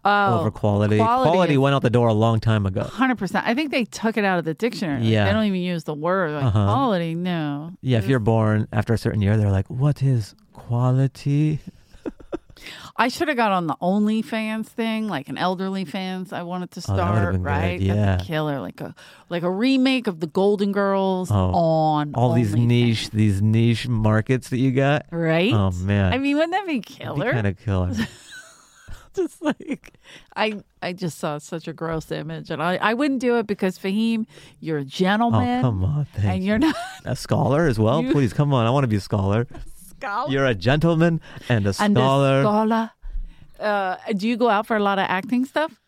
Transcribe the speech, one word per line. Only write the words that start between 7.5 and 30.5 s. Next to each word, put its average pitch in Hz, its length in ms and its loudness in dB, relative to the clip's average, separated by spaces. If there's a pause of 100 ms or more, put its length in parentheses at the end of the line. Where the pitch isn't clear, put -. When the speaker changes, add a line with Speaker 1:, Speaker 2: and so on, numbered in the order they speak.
Speaker 2:
Yeah, 127 180 2
if 98 60 -4
Speaker 1:
It's 113 40 -2
Speaker 2:
you're 131 100 4
born 107 540 2
after 104 180 -2
a 110 60 2
certain 110 240 -2
year, 101 160 2
they're 104 140 2
like, 95 180 0
"What 135 320 -2
is 127 320 0 (200)
quality?" 135 1120 0
<laughs> - 40 -14 (1300)
Speaker 1:
I 233 100 2
should 302 220 -2
have 269 80 -2
got 220 160 2
on 175 140 0
the 147 140 -2
OnlyFans 220 840 -2
thing, 220 420 -4
like 147 220 -6
an 135 80 -8
elderly 190 480 -2
fans 185 480 -8
I 175 100 -8
wanted 175 280 -8
to 175 180 -14
Speaker 2:
Oh, 98 80 0
that - 80 0
would've - 140 0
Speaker 1:
start, 98 140 0
Speaker 2:
been 92 100 -2
good, 95 60 -4
Speaker 1:
right? 90 300 -2
Speaker 2:
yeah. 95 160 0
Speaker 1:
That'd 98 240 2
be 92 60 -6
killer, 151 340 -2
like 90 220 -10
a, - 120 -10 (360)
like 175 140 -4
a 175 60 0
remake 254 580 2
of 170 120 -4
the 165 80 -4
Golden 202 460 0
Girls 190 580 0
Speaker 2:
Oh, 101 40 2 (180)
Speaker 1:
on 156 640 2
Speaker 2:
all 120 180 2
these 113 220 2
Speaker 1:
OnlyFans. 117 120 4
Speaker 2:
niche, 120 440 2
these 104 300 2
niche 113 460 2
markets 110 640 0
that 127 80 -4
you 131 160 2
got. 139 380 0
Speaker 1:
Right? 170 420 0
Speaker 2:
Oh, 95 180 2
man. 95 400 0
Speaker 1:
I 254 60 0
mean, 277 180 0
wouldn't 330 160 0
that 381 160 -2
be 285 140 -4
Speaker 2:
That'd - 80 -18
be - 40 -20 (120)
Speaker 1:
killer? 190 280 -4
Speaker 2:
kinda 101 200 0
killer. 92 400 -2
Speaker 1:
<laughs> - 1200 -12
Just - 260 -6
like, - 520 -6 (420)
I, 214 260 -2 (220)